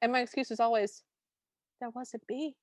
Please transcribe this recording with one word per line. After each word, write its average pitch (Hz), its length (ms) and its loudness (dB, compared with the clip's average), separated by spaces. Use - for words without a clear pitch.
And 240 120 2
my 254 80 4
excuse 247 300 -2
is 220 100 -4
always, 226 420 2
There 240 100 -8
was 247 240 -12
a 233 140 -6
bee. 269 340 -6